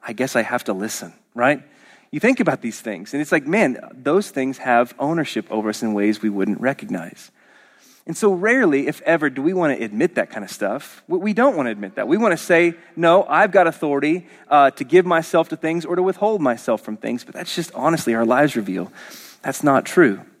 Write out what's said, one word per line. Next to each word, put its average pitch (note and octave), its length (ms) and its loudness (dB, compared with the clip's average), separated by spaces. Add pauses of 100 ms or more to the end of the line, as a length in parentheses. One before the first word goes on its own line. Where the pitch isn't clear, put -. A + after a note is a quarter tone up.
I A2+ 120 -12
guess B2+ 220 -4
I A#2+ 60 2
have A#2+ 220 -4
to A2 100 -4
listen," F#2+ 400 -8 (220)
right? C3+ 260 2 (480)
You D3 120 -8
think B3 180 2
about D#3 220 0
these A2+ 180 -8
things, A2 340 -10
and C#3+ 80 -4
it's D#3 120 -2
like, D3+ 120 0
man, G#3 320 0 (160)
those D#3 360 -2
things C3 300 -4
have A#2+ 380 2
ownership C#3+ 520 -2
over G#2+ 180 -2
us G#2+ 160 -4
in A2 100 -2
ways G#2 280 0
we G#2+ 80 -2
wouldn't G2+ 320 -2
recognize. G2+ 720 -8 (720)
And E3 100 -10
so G3+ 160 2
rarely, F#3 560 2
if C#3 140 -8
ever, D#3 280 0
do C3+ 120 -8
we E3+ 120 0
wanna E3 200 0
admit A2+ 420 -4
that A2 140 -2
kind G#2 160 -12
of - 40 -18
stuff. - 600 -8
We, F3+ 80 0
we G#3 160 -2
don't A#3 240 2
wanna B2 120 -2
admit G#2 260 -8
that. G#2 120 -4
We D3+ 80 2
wanna G#3 220 0
say, E3+ 380 2 (200)
"No, E3+ 320 4
I've F3+ 240 2
got F3+ 160 6
authority, D#3 580 -2 (240)
uh, C#3 220 6
to - 140 -10
give F3 200 6
myself E3 440 2
to D#3+ 80 -8
things E3 260 -4
or F3 140 -4
to F3+ 40 0
withhold G3 400 0
myself A#2 400 0
from A2 140 -10
things," A#2+ 300 -8
but - 100 -20
that's - 180 -10
just E3+ 220 -6
honestly C#3+ 400 0
our A#2 100 2
lives C3 300 2
reveal. F#2+ 340 -4 (520)
That's - 200 -8
not C#3 240 2
true. D3+ 360 2 (180)